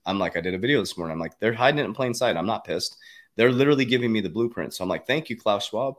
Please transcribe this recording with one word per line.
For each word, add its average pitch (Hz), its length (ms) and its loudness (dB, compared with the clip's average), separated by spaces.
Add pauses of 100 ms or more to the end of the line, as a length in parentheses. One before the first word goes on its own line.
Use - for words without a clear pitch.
I'm 98 120 -2
like, 90 200 -2
"I 85 40 -2
did 90 120 -4
a 95 40 -2
video 123 220 2
this 95 180 -4
morning." 82 160 -6
I'm 80 60 -6
like, 82 200 -8
"They're 110 120 2
hiding 127 280 4
it 139 60 0
in 101 80 -4
plain 127 200 -2
sight. 113 240 0
I'm 85 100 -2
not 107 160 -2
pissed." 85 320 -4 (420)
They're 117 140 6
literally 135 340 4
giving 120 260 2
me 110 80 2
the 92 100 -2
blueprint. 101 440 -4
So - 100 -8
I'm 92 60 -2
like, 82 180 -4
"Thank 156 220 -2
you, 113 80 -8
Klaus 104 300 0
Schwab. 131 300 -4